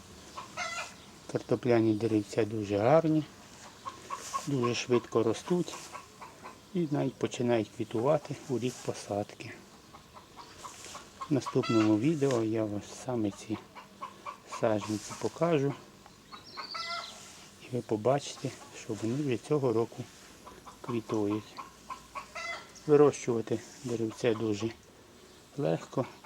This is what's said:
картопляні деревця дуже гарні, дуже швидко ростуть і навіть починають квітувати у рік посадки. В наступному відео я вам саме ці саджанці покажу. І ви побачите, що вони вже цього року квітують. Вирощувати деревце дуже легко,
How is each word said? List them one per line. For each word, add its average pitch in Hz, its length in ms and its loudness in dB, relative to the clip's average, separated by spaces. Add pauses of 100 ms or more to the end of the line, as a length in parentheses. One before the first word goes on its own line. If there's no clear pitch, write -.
(1300)
картопляні 113 640 4
деревця 107 520 2
дуже 104 320 0
гарні, 156 460 6 (1200)
дуже 123 280 2
швидко 117 480 2
ростуть 160 520 0 (960)
і 175 180 2
навіть 139 220 2
починають 120 640 2
квітувати 123 580 0 (140)
у 123 100 0
рік 120 140 -2 (120)
посадки. - 680 -4 (1800)
В - 40 4
наступному 117 640 4
відео 135 460 4
я 110 200 0
вам 104 180 -4 (240)
саме 117 260 0
ці - 260 -6 (1000)
саджанці 107 640 0
покажу. 143 520 2 (1900)
І 123 120 -8
ви 120 60 -2
побачите, 120 680 0 (340)
що 117 180 -6
вони 120 220 0
вже 131 140 0
цього 135 360 2
року 113 300 0 (800)
квітують. 107 640 0 (1400)
Вирощувати 127 720 6 (240)
деревце 113 520 0
дуже 110 340 0 (880)
легко, 147 480 0 (200)